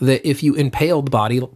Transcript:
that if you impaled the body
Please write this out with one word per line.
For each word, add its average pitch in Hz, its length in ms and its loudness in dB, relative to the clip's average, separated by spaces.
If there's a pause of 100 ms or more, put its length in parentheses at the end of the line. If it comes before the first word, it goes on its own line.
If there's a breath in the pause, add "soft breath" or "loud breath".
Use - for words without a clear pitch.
that 131 280 2
if 139 140 -2
you 147 120 2
impaled 151 520 0
the 131 40 -6
body 117 300 0 (160)